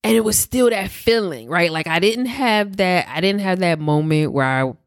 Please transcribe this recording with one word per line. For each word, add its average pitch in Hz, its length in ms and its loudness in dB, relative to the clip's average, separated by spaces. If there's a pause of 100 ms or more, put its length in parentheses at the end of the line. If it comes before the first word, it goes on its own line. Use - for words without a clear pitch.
And 220 120 4
it 220 80 2
was 214 120 0
still 247 320 2
that 196 220 -2
feeling, 180 560 -2
right? 170 240 0
Like, 160 160 -4
I 160 120 0
didn't 226 260 2
have 220 500 0
that, 180 320 0
I 147 140 -6
didn't 196 180 0
have 190 200 0
that 170 200 0
moment 151 540 0
where 135 120 0
I 131 280 0 (140)